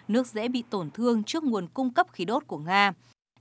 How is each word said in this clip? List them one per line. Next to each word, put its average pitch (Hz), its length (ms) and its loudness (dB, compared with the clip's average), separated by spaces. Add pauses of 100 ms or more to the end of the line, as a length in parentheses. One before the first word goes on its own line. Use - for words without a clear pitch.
nước 240 200 2
dễ 214 200 -4
bị 247 220 -2
tổn 175 220 -4
thương 226 320 2
trước 320 200 -4
nguồn 214 300 0
cung 262 200 -2
cấp 359 180 4
khí 180 140 -6
đốt 247 220 -2
của 175 100 -8
Nga. 185 360 2 (480)